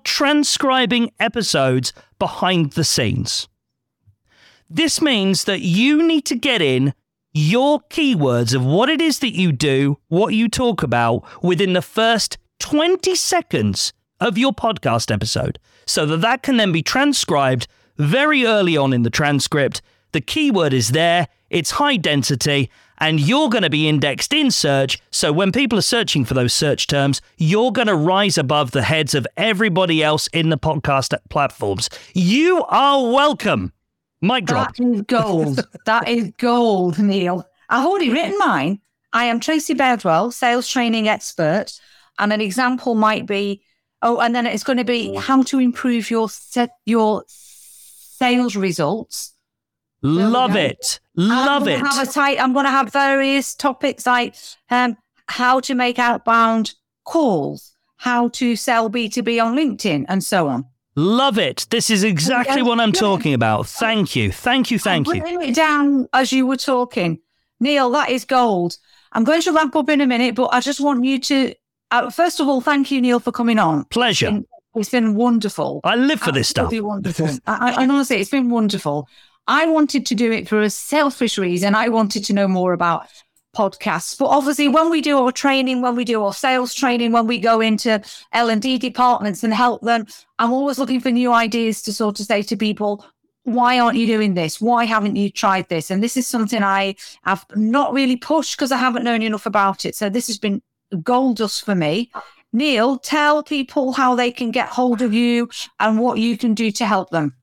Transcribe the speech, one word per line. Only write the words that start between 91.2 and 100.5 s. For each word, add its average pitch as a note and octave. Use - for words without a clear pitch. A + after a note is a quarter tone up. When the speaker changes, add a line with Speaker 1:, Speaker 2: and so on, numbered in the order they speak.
Speaker 2:
ideas A3+
to A3
sort G#3
of G#3
say G#3
to A3
people, G#3
"Why B3
aren't A#3
you A3+
doing G#3+
this? E3
Why A#3
haven't G#3+
you G3+
tried F#3+
this?" E3
And F#3+
this A#3
is B3+
something A3
I G3
have -
not A3+
really B3+
pushed D4
'cause C4+
I C4
haven't B3
known A#3
enough G#3+
about G3
it. F#3
So G#3
this A3+
has G#3+
been G3+